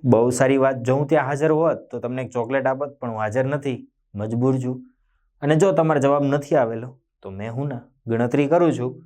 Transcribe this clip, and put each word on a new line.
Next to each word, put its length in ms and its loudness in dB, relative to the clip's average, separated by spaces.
બહુ 260 6
સારી 260 4
વાત. 220 0
જો 100 2
હું 140 0
ત્યાં 200 2
હાજર 220 0
હોત 380 0
તો 140 -10
તમને 180 -6
એક 140 -10
ચોકલેટ 360 -2
આપત, 260 -6
પણ 140 -8
હું 120 -6
હાજર 220 -2
નથી, 320 -4
મજબૂર 400 0
છું. 120 -4
અને 140 2
જો 160 4
તમારો 280 2
જવાબ 320 2
નથી 300 -2
આવેલો 260 -4
તો 80 -14
મેં 260 -10
હું 120 -6
ના, 140 -10
ગણતરી 440 0
કરું 260 4
છું 140 -6